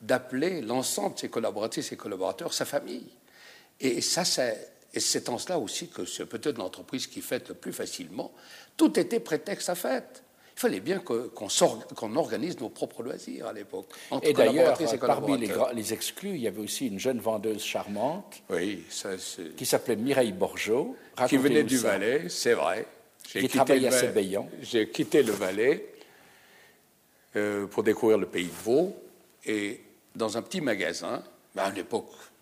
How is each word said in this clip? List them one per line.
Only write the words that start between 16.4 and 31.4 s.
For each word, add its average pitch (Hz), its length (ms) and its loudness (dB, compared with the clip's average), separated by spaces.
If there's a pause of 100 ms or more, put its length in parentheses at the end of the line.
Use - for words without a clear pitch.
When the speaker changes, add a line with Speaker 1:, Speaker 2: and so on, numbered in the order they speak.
Speaker 2:
y 113 40 0
avait 101 140 -4
aussi 107 260 -4
une 98 140 -4
jeune 123 180 0
vendeuse 107 440 0
charmante 104 880 -4
Speaker 1:
Oui, 90 380 -2
ça, 95 300 -6
c'est 80 380 -10
Speaker 2:
qui 127 100 -6
s'appelait 123 300 2
Mireille 123 360 2
Borgeot. 104 640 0 (200)
Speaker 1:
Qui - 40 -2
Speaker 2:
Racontez-nous 127 220 4
Speaker 1:
venait 139 220 6
du 127 140 2
Speaker 2:
ça. 117 100 2
Speaker 1:
Valais, 113 400 2
c'est 123 260 4
vrai. 90 320 0 (480)
J'ai 98 60 0
Speaker 2:
qui 127 80 4
Speaker 1:
quitté 127 160 6
Speaker 2:
travaille 135 160 6
Speaker 1:
le 127 80 4
Speaker 2:
à - 20 4
Speaker 1:
Valais. 127 160 4
Speaker 2:
Sébeillan. 98 420 0 (140)
Speaker 1:
J'ai 113 260 2
quitté 147 360 4
le 110 80 2
Valais, 101 600 2 (1400)
euh, 104 320 0
pour 104 160 -4
découvrir 110 340 6
le 92 100 2
pays 90 200 -4
de 85 160 -10
Vaud, 160 320 2 (500)
et 104 360 -2 (340)
dans 110 240 -2
un 110 40 -6
petit - 180 -6
magasin, 92 600 -2 (360)